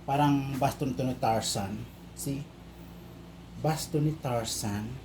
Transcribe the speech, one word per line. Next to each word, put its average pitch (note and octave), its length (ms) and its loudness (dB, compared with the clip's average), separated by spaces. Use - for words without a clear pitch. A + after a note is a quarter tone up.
Parang C#3+ 300 6
baston C3+ 320 2
to C3+ 100 0
ni B2+ 140 2
Tarzan. A2 680 2
See? C#3+ 300 -4
Baston D3+ 420 2
ni D3+ 120 4
Tarzan. A2+ 680 0